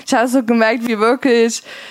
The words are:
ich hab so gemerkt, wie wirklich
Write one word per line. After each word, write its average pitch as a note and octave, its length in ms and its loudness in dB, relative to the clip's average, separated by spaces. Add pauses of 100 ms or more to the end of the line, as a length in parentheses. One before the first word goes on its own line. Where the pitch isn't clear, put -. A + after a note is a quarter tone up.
ich - 60 -4
hab B3 160 2
so B3+ 140 0
gemerkt, A3+ 440 0
wie A3 120 -2
wirklich A#3 640 0 (280)